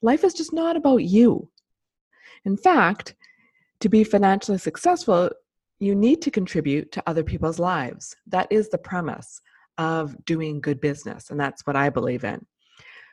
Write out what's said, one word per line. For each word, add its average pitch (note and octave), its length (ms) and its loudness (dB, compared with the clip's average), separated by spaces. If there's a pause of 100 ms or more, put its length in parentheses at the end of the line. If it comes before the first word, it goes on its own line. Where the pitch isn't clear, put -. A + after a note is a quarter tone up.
Life B3+ 220 2
is F4+ 100 2
just - 180 -10
not E4 240 -2
about C#4 220 4
you. G3+ 500 4 (960)
In G3 140 -2
fact, G#3 560 2 (640)
to A3 80 0
be G#3+ 160 6
financially G3+ 540 2
successful, F#3 720 0 (480)
you G3+ 160 0
need A#3+ 280 4
to C#4+ 80 -2
contribute D3+ 600 -2
to - 160 -10
other E3 160 -2
people's D#3+ 360 -4
lives. E3+ 580 -4 (100)
That - 240 -2
is G#3+ 200 0
the F3 80 -4
premise - 640 -8 (340)
of D#3+ 480 -4
doing D#3+ 340 -4
good C#3+ 220 -4
business, C#3+ 480 -6
and D3 100 -8
that's C#3 280 -6
what C#3+ 100 -2
I C#3 140 2
believe B2 340 -4
in. - 220 -8 (680)